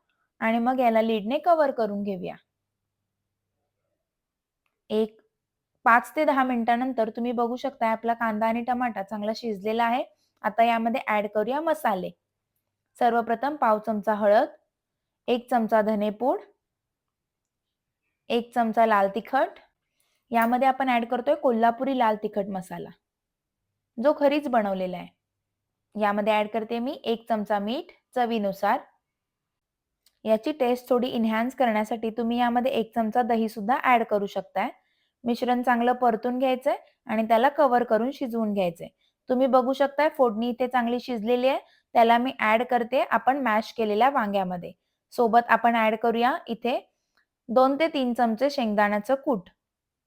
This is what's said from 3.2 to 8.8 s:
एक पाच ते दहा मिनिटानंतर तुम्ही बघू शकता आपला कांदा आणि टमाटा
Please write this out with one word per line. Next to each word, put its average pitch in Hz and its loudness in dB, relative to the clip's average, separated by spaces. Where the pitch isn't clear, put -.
एक 214 -2
पाच 240 4
ते 311 0
दहा 269 2
मिनिटानंतर 240 -2
तुम्ही 240 -6
बघू 240 -2
शकता 254 -4
आपला 226 -2
कांदा 226 -2
आणि 233 -2
टमाटा 240 -4